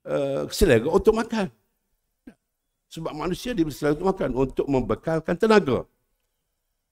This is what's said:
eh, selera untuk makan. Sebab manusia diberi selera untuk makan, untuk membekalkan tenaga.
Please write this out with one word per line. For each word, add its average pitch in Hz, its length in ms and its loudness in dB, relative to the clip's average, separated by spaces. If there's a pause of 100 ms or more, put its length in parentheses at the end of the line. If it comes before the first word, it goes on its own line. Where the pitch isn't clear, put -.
eh, 147 480 -4
selera 135 400 4
untuk 208 240 4
makan. 220 360 -4 (1400)
Sebab 160 320 -10
manusia 180 320 -6
diberi 160 240 -2
selera 147 240 -2
untuk 180 160 -2
makan, 156 160 -4
untuk 131 400 -2
membekalkan 139 640 -2
tenaga. 165 480 4 (1080)